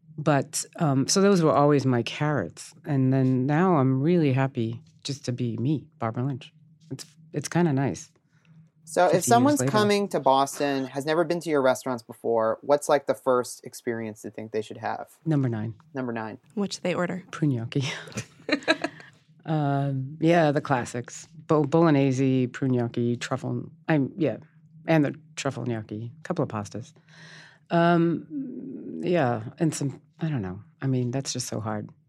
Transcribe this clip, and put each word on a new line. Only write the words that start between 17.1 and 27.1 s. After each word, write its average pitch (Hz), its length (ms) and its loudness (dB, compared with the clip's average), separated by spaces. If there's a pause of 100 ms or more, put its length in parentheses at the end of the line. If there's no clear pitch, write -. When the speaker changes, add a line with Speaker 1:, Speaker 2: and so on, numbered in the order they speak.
Speaker 1:
Prune 147 240 0
gnocchi. 120 300 -4 (600)
Speaker 3:
<laughs> 285 160 -2 (840)
Speaker 1:
Um, 139 760 -2
yeah, 160 300 4
the 143 100 0
classics. - 680 -4 (200)
Bo-, 156 180 4
bolognese, 135 840 4
prune 131 300 -2
gnocchi, 120 400 -2
truffle. 123 520 -6 (200)
I'm, 143 280 2
yeah, 117 200 -2 (500)
and 160 160 4
the 135 120 -2 (200)
truffle 123 300 -6
gnocchi. 113 520 -8
A 156 60 -20
couple 175 200 -4
of 113 60 -4
pastas. 104 440 -10 (760)